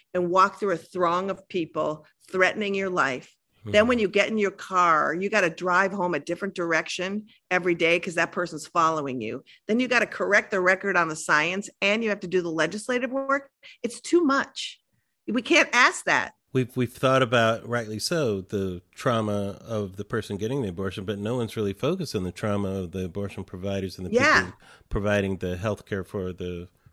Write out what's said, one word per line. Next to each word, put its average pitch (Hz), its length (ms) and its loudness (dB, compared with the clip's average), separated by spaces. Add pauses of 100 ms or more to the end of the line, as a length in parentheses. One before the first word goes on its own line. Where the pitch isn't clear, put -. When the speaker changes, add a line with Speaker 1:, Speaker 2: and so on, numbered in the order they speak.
(140)
Speaker 1:
and 180 160 0
walk 190 300 4
through 202 120 0
a 170 40 2
throng 180 540 -2
of - 180 -10
people 156 580 -4 (240)
threatening 196 440 2
your 196 160 -2
life. 139 440 -2 (300)
Then 110 180 4
Speaker 2:
Mm-hmm. 233 60 4
Speaker 1:
when 247 100 2
you 214 100 2
get 196 200 2
in 220 100 -2
your 196 140 0
car, 170 600 2
you 185 160 -2
gotta 190 220 2
drive 180 420 2
home 180 220 0
a 147 60 -2
different 170 340 -6
direction 180 720 -2 (240)
every 180 240 2
day 170 240 4
'cause 175 160 -6
that 165 160 0
person's 165 380 -6
following 156 520 0
you. 113 220 -6 (240)
Then 226 140 2
you 254 80 0
gotta 233 180 2
correct 202 460 0
the 190 80 2
record 185 360 2
on 170 120 4
the 156 80 -4
science 170 520 0 (140)
and 208 220 2
you 220 60 0
have 202 100 -2
to 185 80 -8
do 180 140 2
the 170 80 -4
legislative 214 600 -2
work. 269 400 -2 (320)
It's - 180 -8
too 349 240 2
much. - 560 -2 (460)
We 226 160 -2
can't - 300 4
ask 262 320 4
that. 143 300 0 (180)
Speaker 2:
We've, 127 220 0
we've 123 180 0
thought 131 300 4
about, 113 460 2
rightly 110 300 -4
so, 117 420 0
the 92 400 -4 (140)
trauma 104 720 -2
of 104 300 -6
the 101 100 -10
person 104 320 -6
getting 123 240 -4
the 104 60 -4
abortion, 95 360 -6
but 101 140 -6
no 107 180 -4
one's 117 180 -4
really 101 200 -2
focused 165 400 -4
on 101 80 -2
the 90 100 -6
trauma 101 380 -2
of 92 220 -6
the 92 120 -6
abortion 98 400 -8
providers 95 540 -6
and 92 80 -8
the 85 60 -6
Speaker 1:
Yeah. 254 320 4
Speaker 2:
people 90 140 -14 (300)
providing 101 500 2
the 90 200 -4
health 104 260 -4
care 98 200 -6
for 92 280 -6
the, 90 360 -10 (240)